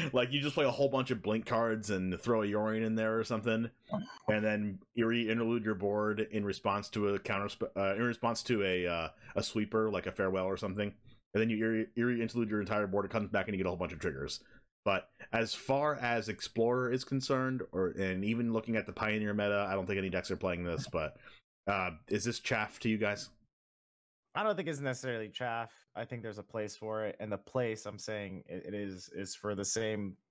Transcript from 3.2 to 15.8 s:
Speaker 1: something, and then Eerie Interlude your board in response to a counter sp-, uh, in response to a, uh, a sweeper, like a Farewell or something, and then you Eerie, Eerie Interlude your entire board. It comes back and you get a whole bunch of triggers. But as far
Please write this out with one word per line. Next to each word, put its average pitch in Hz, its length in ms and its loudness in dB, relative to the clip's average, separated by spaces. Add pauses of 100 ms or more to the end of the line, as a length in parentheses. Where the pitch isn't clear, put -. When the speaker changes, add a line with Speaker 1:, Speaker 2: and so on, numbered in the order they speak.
Speaker 1:
something, 113 460 0 (580)
and 107 160 4
then 104 360 0 (160)
Eerie 117 340 2
Interlude 117 340 2
your 107 120 2
board 104 440 2
in 107 240 0
response 101 460 0
to 104 200 2
a 101 100 2
counter 101 280 -2
sp-, - 300 -6
uh, 98 180 2
in 110 60 0
response 117 420 0
to 110 200 2
a, 90 240 2
uh, 85 200 0 (280)
a 101 80 2
sweeper, 110 460 2
like 95 180 0
a 92 40 -4
Farewell 95 340 2
or 95 120 0
something, 104 340 -2 (420)
and 104 80 4
then 113 80 4
you 110 80 2
Eerie, 110 380 2
Eerie 120 260 2
Interlude 113 280 0
your 107 100 2
entire 104 280 2
board. 98 180 2
It 95 60 -6
comes 104 180 0
back 95 180 2
and 104 80 0
you 95 80 2
get 92 40 2
a - 20 2
whole 87 80 -2
bunch 82 160 -2
of 78 60 -10
triggers. 71 420 -4 (420)
But 95 240 0 (240)
as 113 220 0
far 139 420 0